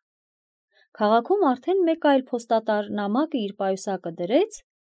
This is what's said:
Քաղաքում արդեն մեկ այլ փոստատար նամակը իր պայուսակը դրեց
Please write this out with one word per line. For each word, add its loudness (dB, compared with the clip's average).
Քաղաքում 2
արդեն 0
մեկ 0
այլ 2
փոստատար -2
նամակը -2
իր -8
պայուսակը -4
դրեց 0